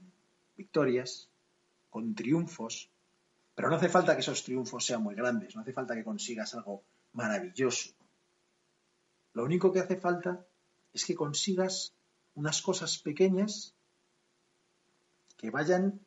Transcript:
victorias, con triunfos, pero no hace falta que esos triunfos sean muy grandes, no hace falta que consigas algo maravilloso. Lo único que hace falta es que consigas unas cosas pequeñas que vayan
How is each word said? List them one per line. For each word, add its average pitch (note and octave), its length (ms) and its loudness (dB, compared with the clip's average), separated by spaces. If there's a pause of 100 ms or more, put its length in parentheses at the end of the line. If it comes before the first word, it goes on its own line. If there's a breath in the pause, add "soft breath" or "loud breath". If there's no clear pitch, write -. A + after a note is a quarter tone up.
(560)
victorias, C3 760 0 (600)
con A2+ 240 -4
triunfos, A#2+ 760 -2 (640)
pero B2+ 140 0
no D#3+ 60 4
hace E3+ 140 4
falta F3 260 6
que C3 60 -4
esos C3 220 -2
triunfos B2+ 420 -4
sean A#2 180 0
muy G2+ 120 -4
grandes, A2+ 400 -2
no A2 60 -12
hace A#2 120 -10
falta B2 220 -4
que A2 80 -6
consigas A2 500 -6
algo G2+ 300 -10 (300)
maravilloso. A2 800 -2 (1400)
Lo A#2 100 -2
único F3+ 280 4
que F#3 80 4
hace F3+ 180 0
falta F3+ 480 -2 (480)
es - 120 -4
que E3+ 100 -2
consigas F3+ 800 -2 (420)
unas D3 260 -2
cosas F3 360 -2
pequeñas F#3+ 760 2 (1600)
que A2+ 120 -8
vayan F3+ 580 2